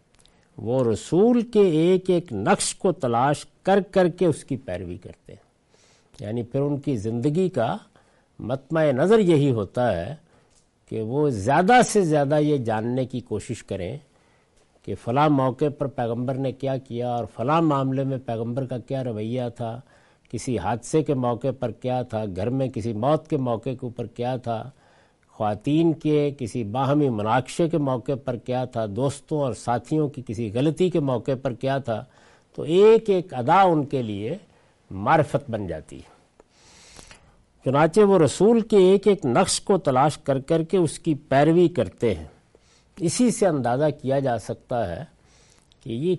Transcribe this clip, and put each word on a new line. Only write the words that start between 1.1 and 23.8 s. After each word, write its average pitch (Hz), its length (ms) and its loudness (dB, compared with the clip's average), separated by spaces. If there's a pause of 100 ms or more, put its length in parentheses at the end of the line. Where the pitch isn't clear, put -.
کے 214 180 0
ایک 180 500 2
ایک 175 240 -2
نقش 113 420 0
کو 185 160 0
تلاش 131 540 0 (180)
کر 202 160 4 (120)
کر 180 180 4
کے 185 160 -2
اس - 180 0
کی 135 140 -6
پیروی 90 400 -10
کرتے - 360 -20
ہیں۔ 95 100 -20 (760)
یعنی 113 240 -6
پھر 135 180 -4
ان 143 180 -2
کی 143 180 -2
زندگی 123 520 -2
کا 131 280 -2 (640)
مطمع 135 520 -4
نظر 180 280 4
یہی 151 320 4
ہوتا 113 460 0
ہے 101 180 -8 (760)
کہ 110 120 -6
وہ 139 280 0
زیادہ 147 560 4
سے 208 160 2
زیادہ 151 380 2
یہ 151 180 2
جاننے 117 480 -2
کی 123 140 -8
کوشش 107 440 -8
کریں 98 340 -8 (840)
کہ 101 140 -8
فلاں 139 340 0
موقع 131 360 0 (120)
پر 139 100 -4
پیغمبر 123 480 -6
نے 131 160 -4
کیا 131 260 -6
کیا 120 380 -6
اور 117 100 -4 (100)
فلاں 147 260 0
معاملے 135 420 0
میں 135 220 -4
پیغمبر 117 400 -6
کا 127 120 -8
کیا 131 260 -8
رویہ 113 380 -6 (140)
تھا، 117 260 -10 (480)
کسی 120 280 -6
حادثے 113 460 -2
کے 147 100 -4
موقع 123 340 -2 (120)
پر 120 120 -4
کیا 127 300 -6
تھا، 110 240 -6 (100)
گھر 101 140 -4
میں 135 200 -2
کسی 117 240 -6
موت 143 340 0
کے 156 100 -2
موقع 127 320 -4
کے 131 160 -8